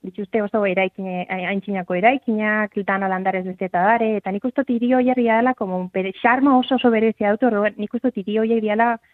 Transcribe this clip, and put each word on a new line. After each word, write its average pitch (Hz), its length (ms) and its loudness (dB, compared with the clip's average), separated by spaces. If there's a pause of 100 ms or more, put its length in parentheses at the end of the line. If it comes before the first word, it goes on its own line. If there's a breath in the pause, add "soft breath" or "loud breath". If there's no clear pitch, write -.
dituzte 208 400 -4
oso 208 240 0
eraikin, 190 400 -2
eh, 180 420 -6
aintzinako 190 460 -4
eraikinak, 214 800 0 (140)
dana 196 220 0
landarez 190 360 -2
beteta 185 380 -4
dare, 220 340 2
eta 196 140 -4
nik 202 140 -4
uste 262 180 -2
dut 262 80 -4
hiri 240 240 0
horiek 254 220 2
diala, 240 380 2
como, 185 380 -4
bere, 190 200 -4
xarma 262 460 2
oso, 254 180 0
oso 240 140 2
berezia 220 420 2
dut, 220 120 0
orduan, 208 320 0
nik 208 180 -8
uste 247 140 -2
dut - 100 -4
hiri 208 200 -4
horiek 226 220 2
diala 220 380 0 (160 soft breath)